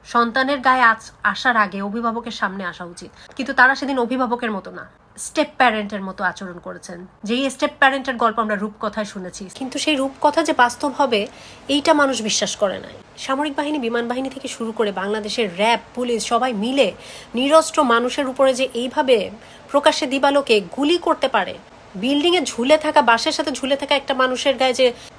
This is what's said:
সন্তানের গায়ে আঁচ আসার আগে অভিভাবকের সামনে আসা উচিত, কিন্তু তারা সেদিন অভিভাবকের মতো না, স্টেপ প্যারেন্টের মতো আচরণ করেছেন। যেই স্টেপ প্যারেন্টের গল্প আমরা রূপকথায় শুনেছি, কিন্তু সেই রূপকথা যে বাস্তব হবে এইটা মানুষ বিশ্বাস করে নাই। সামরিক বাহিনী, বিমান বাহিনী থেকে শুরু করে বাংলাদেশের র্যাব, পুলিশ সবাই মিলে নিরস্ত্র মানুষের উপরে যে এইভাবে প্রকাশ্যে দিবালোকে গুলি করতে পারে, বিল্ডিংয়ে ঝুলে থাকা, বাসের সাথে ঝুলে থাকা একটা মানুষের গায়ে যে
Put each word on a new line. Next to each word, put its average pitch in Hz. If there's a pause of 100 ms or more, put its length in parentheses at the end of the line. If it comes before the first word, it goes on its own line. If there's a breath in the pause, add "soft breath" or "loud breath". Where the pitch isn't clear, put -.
সন্তানের 254
গায়ে 254
আঁচ 226 (120)
আসার 226
আগে 196
অভিভাবকের 226
সামনে 196
আসা 175
উচিত, -
কিন্তু 269
তারা 262
সেদিন 269
অভিভাবকের 240
মতো 185
না, 175 (260)
স্টেপ -
প্যারেন্টের 214
মতো 190
আচরণ 180
করেছেন। 180 (160)
যেই 254
স্টেপ 285
প্যারেন্টের 269
গল্প 226
আমরা 214
রূপকথায় 208
শুনেছি, 185
কিন্তু 262
সেই 311
রূপকথা 269
যে 311
বাস্তব 262
হবে 233 (420 loud breath)
এইটা 285
মানুষ 269
বিশ্বাস 208
করে 196
নাই। - (240)
সামরিক 277
বাহিনী, 302
বিমান 233
বাহিনী 262
থেকে 262
শুরু 226
করে 220
বাংলাদেশের 202
র্যাব, 220 (140)
পুলিশ 240
সবাই 247
মিলে 226 (420 loud breath)
নিরস্ত্র 302
মানুষের 247
উপরে 262
যে 262
এইভাবে 247 (380 loud breath)
প্রকাশ্যে 294
দিবালোকে 277 (160)
গুলি 302
করতে 311
পারে, 190 (360)
বিল্ডিংয়ে 285
ঝুলে 269
থাকা, 302
বাসের 233
সাথে 311
ঝুলে 269
থাকা 285
একটা 277
মানুষের 254
গায়ে 254
যে 254 (260 loud breath)